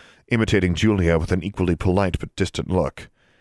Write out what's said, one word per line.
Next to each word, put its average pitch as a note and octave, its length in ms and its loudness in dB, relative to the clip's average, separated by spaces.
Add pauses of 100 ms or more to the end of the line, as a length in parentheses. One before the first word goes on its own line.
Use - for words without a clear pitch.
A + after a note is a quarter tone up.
(300)
imitating G#2 460 2
Julia F2+ 420 2
with E2 140 -2
an F2+ 120 -2
equally F2+ 320 -2
polite F#2 440 0
but - 160 -12
distant - 340 -4
look. E2+ 400 -2 (320)